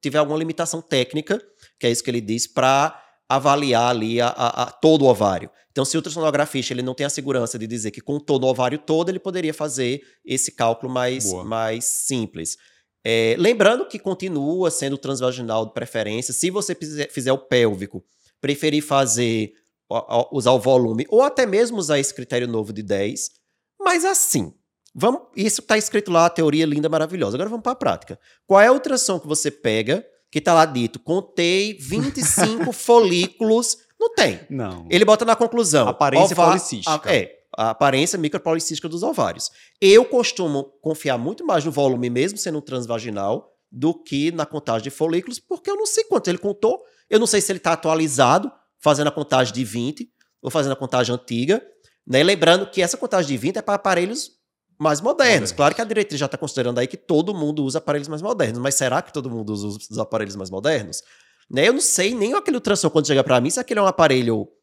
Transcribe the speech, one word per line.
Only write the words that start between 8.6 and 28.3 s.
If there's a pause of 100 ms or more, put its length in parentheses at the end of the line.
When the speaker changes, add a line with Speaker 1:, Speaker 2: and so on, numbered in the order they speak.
Speaker 1:
todo,
ele
poderia
fazer (220)
esse
cálculo
mais,
Speaker 2:
Boa.
Speaker 1:
mais
simples. (480)
É,
lembrando
que
continua
sendo
transvaginal
de
preferência.
Se
você
fizer,
fizer
o
pélvico, (380)
preferir
fazer, (380)
o,
o,
usar
o
volume,
ou
até
mesmo
usar
esse
critério
novo
de
dez. (460)
Mas
assim, (400)
vamos, (140)
isso
tá
escrito
lá,
a
teoria
linda,
maravilhosa.
Agora
vamos
pra
prática. (260)